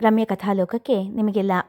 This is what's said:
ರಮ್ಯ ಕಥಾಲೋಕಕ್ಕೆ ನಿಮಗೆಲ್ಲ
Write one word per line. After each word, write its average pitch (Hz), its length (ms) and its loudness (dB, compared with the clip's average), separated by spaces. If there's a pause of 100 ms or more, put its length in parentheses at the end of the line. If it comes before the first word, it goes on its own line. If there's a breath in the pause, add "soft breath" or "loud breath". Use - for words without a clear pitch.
ರಮ್ಯ 220 240 4
ಕಥಾಲೋಕಕ್ಕೆ 196 840 -2
ನಿಮಗೆಲ್ಲ 208 440 0 (160)